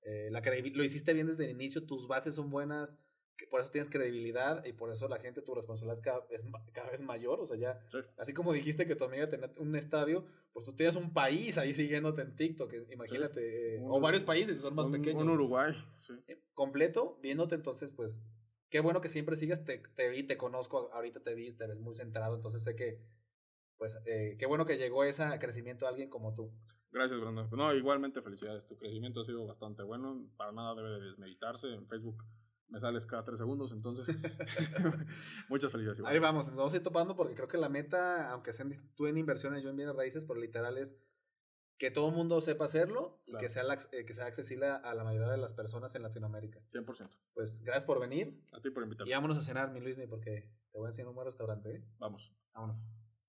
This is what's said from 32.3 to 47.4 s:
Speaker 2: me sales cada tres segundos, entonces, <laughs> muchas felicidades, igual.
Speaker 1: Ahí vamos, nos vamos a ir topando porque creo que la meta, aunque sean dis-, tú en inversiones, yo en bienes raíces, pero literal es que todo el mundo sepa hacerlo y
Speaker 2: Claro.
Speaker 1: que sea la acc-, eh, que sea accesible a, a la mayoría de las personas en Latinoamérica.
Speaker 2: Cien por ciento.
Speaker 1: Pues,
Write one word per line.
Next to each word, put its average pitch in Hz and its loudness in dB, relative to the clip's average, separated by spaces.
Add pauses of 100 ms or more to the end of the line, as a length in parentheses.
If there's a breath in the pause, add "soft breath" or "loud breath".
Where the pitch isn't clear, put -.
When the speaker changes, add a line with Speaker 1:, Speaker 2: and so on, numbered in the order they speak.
Speaker 2:
me 107 -10
sales 117 0
cada 113 -6
tres 117 -8
segundos, 123 -2
entonces, 120 -6
<laughs> 156 -2
muchas 135 2
felicidades, 107 -2
igual. 113 0
Speaker 1:
Ahí 156 2
vamos, 156 4
nos 131 -8
vamos 139 2
a 180 2
ir 175 2
topando 175 2
porque 147 2
creo 127 -6
que 175 0
la 151 2
meta, 147 0
aunque 123 -6
sean 135 -6
dis-, 143 -10 (120)
tú 147 0
en 151 2
inversiones, 143 0
yo 135 -4
en 135 -4
bienes 139 -2
raíces, 131 0
pero 117 -4
literal 117 -2
es 135 -6 (840 soft breath)
que 131 2
todo 147 4
el 160 2
mundo 170 4
sepa 151 2
hacerlo 190 2
y 120 -12
Speaker 2:
Claro. 113 -6
Speaker 1:
que 123 -2
sea 123 -2
la 135 4
acc-, - -8
eh, 123 -4
que 113 -10
sea 123 -4
accesible 127 -2
a, 139 2
a 120 -4
la 113 -2
mayoría 110 2
de 131 2
las - -2
personas 117 -6
en 120 -6
Latinoamérica. 107 -6
Speaker 2:
Cien 120 -4
por 117 -8
ciento. - -14 (180)
Speaker 1:
Pues, 110 -4